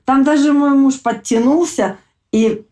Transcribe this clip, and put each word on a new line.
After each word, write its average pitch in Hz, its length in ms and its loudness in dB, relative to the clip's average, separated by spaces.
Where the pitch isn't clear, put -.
там 269 200 2
даже 294 280 2
мой 285 180 2
муж 269 300 0
подтянулся 233 960 -2
и 220 400 0